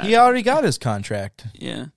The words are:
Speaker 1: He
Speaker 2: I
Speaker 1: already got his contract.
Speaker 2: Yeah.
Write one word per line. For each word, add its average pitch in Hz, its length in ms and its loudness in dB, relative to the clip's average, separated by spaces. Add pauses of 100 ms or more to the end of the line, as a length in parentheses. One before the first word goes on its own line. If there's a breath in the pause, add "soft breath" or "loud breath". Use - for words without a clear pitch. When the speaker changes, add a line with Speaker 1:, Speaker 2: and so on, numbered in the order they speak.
Speaker 1:
He 214 140 2
Speaker 2:
I 233 80 8
Speaker 1:
already 247 200 4
got 277 220 0
his 147 120 0
contract. 101 760 -6
Speaker 2:
Yeah. 110 320 -10 (120)